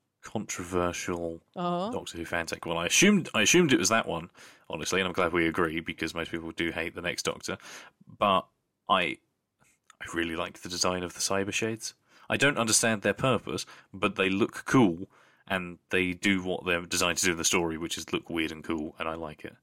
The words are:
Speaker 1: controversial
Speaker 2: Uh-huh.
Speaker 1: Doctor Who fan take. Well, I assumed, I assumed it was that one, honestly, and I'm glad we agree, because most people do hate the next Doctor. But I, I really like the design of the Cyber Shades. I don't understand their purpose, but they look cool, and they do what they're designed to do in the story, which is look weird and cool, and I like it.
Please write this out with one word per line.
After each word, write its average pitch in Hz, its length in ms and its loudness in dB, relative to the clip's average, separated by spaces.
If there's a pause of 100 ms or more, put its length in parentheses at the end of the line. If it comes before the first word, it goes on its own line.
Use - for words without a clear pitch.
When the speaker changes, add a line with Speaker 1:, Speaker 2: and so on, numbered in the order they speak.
(220)
Speaker 1:
controversial 87 1200 -4 (140)
Speaker 2:
Uh-huh. 175 360 -4
Speaker 1:
Doctor - 280 -10
Who 85 60 -6
fan 85 220 -4
take. - 180 -8
Well, 82 140 -2
I 85 80 -2
assumed, 190 480 4
I 110 80 4
assumed 160 300 6
it 120 60 6
was 95 120 4
that 113 160 2
one, 82 240 -6 (400)
honestly, 80 300 -2
and 95 60 2
I'm 87 60 -2
glad 85 220 2
we 85 120 4
agree, 82 340 0
because 80 340 -6
most 82 160 -6
people 82 220 -8
do 85 200 -2
hate 82 220 -6
the 87 80 -10
next 87 220 -4
Doctor. - 340 -6 (600)
But 98 280 4 (420)
I, 90 300 2 (800)
I - 40 -12 (100)
really 82 220 -2
like 87 260 -8
the - 60 -12
design 90 340 -2
of 87 120 -8
the - 60 -10
Cyber 98 320 0
Shades. 113 420 -4 (360)
I 110 60 0
don't 135 220 4
understand 113 440 2
their 101 120 2
purpose, 107 520 -2 (260)
but 98 240 -2
they 95 140 4
look 98 340 0
cool, 95 440 4 (400)
and 90 300 -4 (120)
they 92 220 2
do 95 300 2
what 90 220 -4
they're 87 220 0
designed 87 320 0
to - 80 0
do 90 60 2
in 82 60 0
the 82 60 -4
story, 85 320 2
which 80 220 -6
is 82 140 -10
look - 180 -4
weird 80 220 -2
and 78 120 -14
cool, 82 340 -4
and 80 100 -4
I 80 60 -4
like 78 300 -12
it. - 180 -14